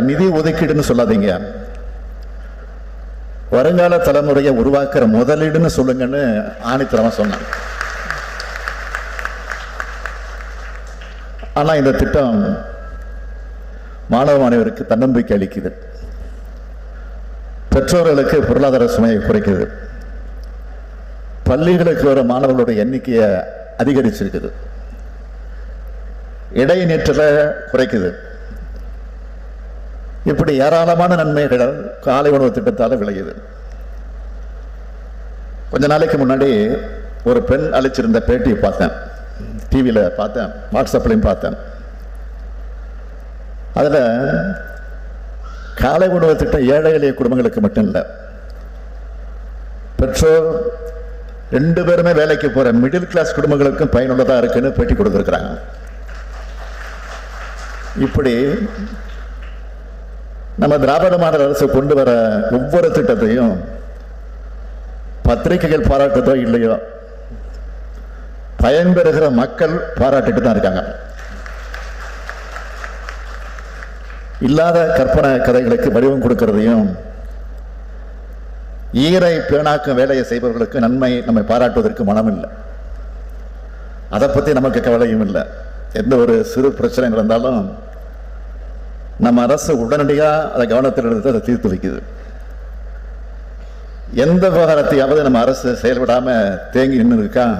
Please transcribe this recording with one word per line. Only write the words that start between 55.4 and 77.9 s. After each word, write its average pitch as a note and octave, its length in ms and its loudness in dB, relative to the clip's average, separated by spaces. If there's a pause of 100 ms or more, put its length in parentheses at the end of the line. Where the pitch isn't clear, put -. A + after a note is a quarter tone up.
இப்படி C3 280 2 (2250)
நம்ம D3 200 4
திராவிட E3+ 360 4
மாடல் D#3 260 4
அரசு C#3+ 240 2
கொண்டு C#3+ 300 2
வர B2+ 120 4 (460)
ஒவ்வொரு E3 380 4
திட்டத்தையும் A2+ 580 2 (1700)
பத்திரிகைகள் D3+ 640 2
பாராட்டுதோ C#3 440 4 (100)
இல்லையோ, A2+ 300 2 (1900)
பயன்பெறுகிற D#3+ 640 6 (140)
மக்கள் D#3+ 340 0 (260)
பாராட்டிட்டு C#3 420 4
தான் A2+ 140 4
இருக்காங்க. - 260 2 (3750)
இல்லாத E3 300 4 (200)
கற்பனை C3 320 4 (160)
கதைகளுக்கு B2 500 4
வடிவம் C3 280 4
கொடுக்கறதையும் A2 640 4 (2250)